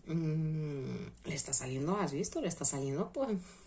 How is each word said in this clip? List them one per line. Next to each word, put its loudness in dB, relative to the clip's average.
mm, -2
le -2
está -2
saliendo, 0
¿has 0
visto? 0
Le 0
está 0
saliendo, 4
pues, 2